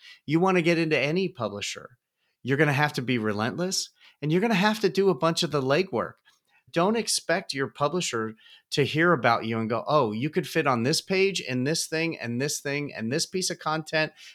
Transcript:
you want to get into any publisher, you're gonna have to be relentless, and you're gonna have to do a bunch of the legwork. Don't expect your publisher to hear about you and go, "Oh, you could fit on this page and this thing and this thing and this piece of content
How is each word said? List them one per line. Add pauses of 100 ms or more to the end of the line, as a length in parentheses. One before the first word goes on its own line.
(260)
you
want
to
get
into
any
publisher, (460)
you're
gonna
have
to
be
relentless, (320)
and
you're
gonna
have
to
do
a
bunch
of
the
legwork. (580)
Don't
expect
your
publisher (360)
to
hear
about
you
and
go,
"Oh,
you
could
fit
on
this
page
and
this
thing
and
this
thing
and
this
piece
of
content (240)